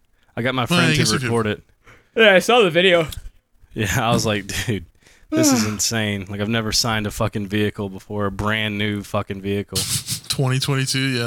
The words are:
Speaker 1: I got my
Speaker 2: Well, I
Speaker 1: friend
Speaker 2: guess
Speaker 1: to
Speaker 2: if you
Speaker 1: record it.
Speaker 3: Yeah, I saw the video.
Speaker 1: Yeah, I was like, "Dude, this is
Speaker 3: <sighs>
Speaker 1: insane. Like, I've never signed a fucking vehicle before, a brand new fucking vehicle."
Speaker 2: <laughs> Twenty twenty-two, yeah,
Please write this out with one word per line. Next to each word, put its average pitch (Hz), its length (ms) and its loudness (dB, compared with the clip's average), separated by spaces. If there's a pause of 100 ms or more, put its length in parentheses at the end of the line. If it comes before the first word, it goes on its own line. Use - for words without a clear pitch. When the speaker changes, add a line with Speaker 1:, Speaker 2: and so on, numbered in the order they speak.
(340)
Speaker 1:
I 117 80 -6
got 127 120 0
my 123 160 0
Speaker 2:
Well, 175 100 4
I 170 40 4
Speaker 1:
friend 156 120 4
Speaker 2:
guess - 140 2
Speaker 1:
to - 60 2
Speaker 2:
if 135 60 -2
you 123 60 -2
Speaker 1:
record 117 180 2
it. 107 160 -2 (540)
Speaker 3:
Yeah, 220 180 8
I 180 60 6
saw 233 220 4
the 180 80 2
video. 170 360 4 (680)
Speaker 1:
Yeah, 110 340 0
I - 20 4
was 113 160 2
like, 104 200 -2 (200)
"Dude, 98 200 -4 (440)
this 302 220 4
is 226 140 2
Speaker 3:
<sighs> - 20 -2
Speaker 1:
insane. 104 600 -2
Like, 101 120 -6
I've 104 80 -2
never 110 240 -2
signed 110 340 0
a 101 60 -4
fucking 107 340 -2
vehicle 104 440 -2
before, 101 360 -6
a 101 60 -2
brand 107 440 -2
new 104 280 -4
fucking 101 360 -6
vehicle." 98 380 -4
Speaker 2:
<laughs> - 500 -6
Twenty 131 300 0
twenty-two, 135 400 -2
yeah, 131 280 0